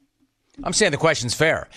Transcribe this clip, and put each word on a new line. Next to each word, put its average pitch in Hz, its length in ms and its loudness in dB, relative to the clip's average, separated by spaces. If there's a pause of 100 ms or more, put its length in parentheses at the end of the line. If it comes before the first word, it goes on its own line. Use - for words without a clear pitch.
(640)
I'm 180 100 -4
saying 196 180 2
the 139 60 -4
question's 147 360 0
fair. 151 440 0